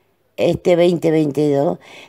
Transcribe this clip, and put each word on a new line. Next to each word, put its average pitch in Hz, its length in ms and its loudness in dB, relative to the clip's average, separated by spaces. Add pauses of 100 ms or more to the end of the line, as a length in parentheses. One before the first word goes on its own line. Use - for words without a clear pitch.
(360)
este 170 400 0
veinte 165 340 0
veintidós, 151 680 -2 (300)